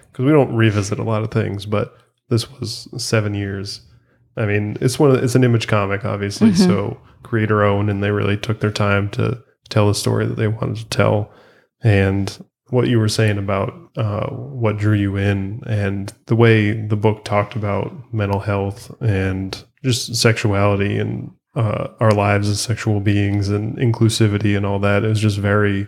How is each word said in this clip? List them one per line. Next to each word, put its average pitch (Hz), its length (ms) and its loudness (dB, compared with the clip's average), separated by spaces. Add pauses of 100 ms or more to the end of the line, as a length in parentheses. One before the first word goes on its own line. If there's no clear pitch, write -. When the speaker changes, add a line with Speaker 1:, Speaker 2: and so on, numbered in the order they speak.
(120)
Speaker 1:
'Cause 127 120 -4
we 147 80 4
don't 139 220 4
revisit 104 440 2
a - 40 -4
lot 110 200 -2
of 107 80 -6
things, 101 360 -4
but 104 280 -4 (360)
this 113 280 0
was - 380 -12
seven 107 380 -2
years. 98 460 -8 (560)
I 110 100 -2
mean, 104 340 -2
it's 131 180 0
one 151 120 6
of, 127 120 4
it's 120 120 -2
an 127 100 4
Image 117 220 2
comic, 101 380 0
obviously, 101 460 0
Speaker 2:
Mm-hmm. 180 200 4
Speaker 1:
so 104 300 -2 (220)
creator 107 420 2
owned, 101 260 2
and 98 120 -2
they 101 100 0
really 104 240 0
took 110 240 -6
their 110 100 0
time 101 400 0
to 117 320 -4 (260)
tell 104 200 4
the 101 60 2
story 110 320 -2
that 117 100 -6
they 113 120 -2
wanted 110 280 -4
to 113 120 -12
tell. 107 420 0 (520)
And 98 600 0 (240)
what 123 200 0
you 123 100 2
were 107 100 2
saying 107 300 0
about, 101 360 -4 (220)
uh, 107 340 -4
what 117 480 -4
drew 107 160 2
you 101 220 0
in 98 500 -2
and 101 460 -4 (140)
the 117 100 0
way 110 360 4 (140)
the 107 100 -2
book 104 280 0
talked 101 320 -2
about 101 360 -4 (200)
mental 101 280 -2
health 98 500 -4 (100)
and 95 640 -2 (220)
just 120 320 -4
sexuality 101 840 2
and, 110 320 -6 (240)
uh, 110 340 -2 (120)
our 113 100 4
lives 101 380 2
as 101 120 -2
sexual 110 400 -2
beings 101 500 0
and 104 260 -2
inclusivity 107 800 2
and 101 100 0
all 98 140 0
that, 101 240 2
it 110 40 0
was 110 120 0
just 104 180 0
very 101 500 2